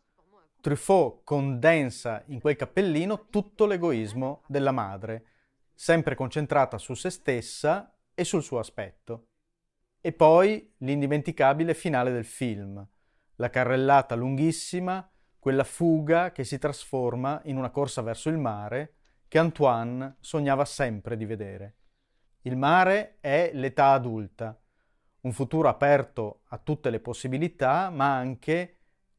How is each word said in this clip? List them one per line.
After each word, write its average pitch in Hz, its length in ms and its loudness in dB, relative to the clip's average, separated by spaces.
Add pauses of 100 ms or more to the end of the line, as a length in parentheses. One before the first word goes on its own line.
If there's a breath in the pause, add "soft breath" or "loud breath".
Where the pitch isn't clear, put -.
(640)
Truffaut 147 600 2
condensa 135 1080 0
in 135 120 -10
quel 147 160 2
cappellino 185 720 -2
tutto 208 380 0
l'egoismo 135 800 -2
della 139 260 0
madre, 107 540 -6 (480)
sempre 165 400 0
concentrata 135 640 0
su - 160 -10
se 180 160 -6
stessa 147 840 -2 (200)
e 180 100 -2
sul 165 180 0
suo - 160 -6
aspetto. 113 680 -10 (760)
E 165 120 -4
poi 180 640 6
l'indimenticabile 143 960 0
finale 127 360 0
del 120 140 -4
film, 101 600 -8 (500)
la 120 160 -4
carrellata 131 640 4
lunghissima, 160 920 -2 (320)
quella 135 260 2
fuga 165 680 2
che 135 120 -8
si 139 120 -8
trasforma 131 880 -4
in 135 140 -6
una 127 120 -6
corsa 139 300 -4
verso 113 300 -4
il 160 80 -2
mare 117 560 -6 (340)
che 156 100 2
Antoine 131 840 0
sognava 143 440 0
sempre 117 500 -4
di 110 120 -6
vedere. 101 480 -10 (640)
Il 127 160 -6
mare 185 640 2
è 156 320 0
l'età 135 380 2
adulta, 113 680 -2 (640)
un 127 120 -6
futuro 139 360 0
aperto 131 800 0
a 120 100 -14
tutte 151 320 -4
le 113 120 -2
possibilità, 143 920 -2
ma 139 260 0
anche 139 640 -4 (400)